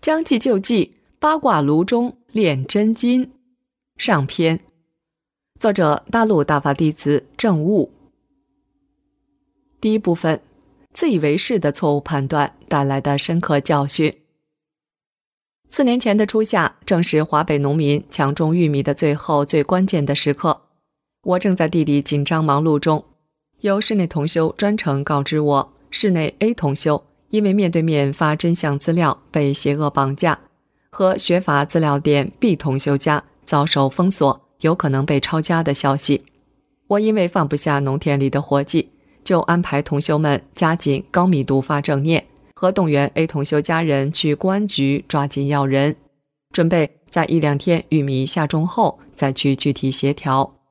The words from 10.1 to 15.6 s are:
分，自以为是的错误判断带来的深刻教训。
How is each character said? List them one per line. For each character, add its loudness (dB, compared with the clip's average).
分， -2
自 -2
以 2
为 0
是 -2
的 0
错 0
误 -2
判 -4
断 -2
带 0
来 -2
的 -2
深 -2
刻 0
教 0
训。 0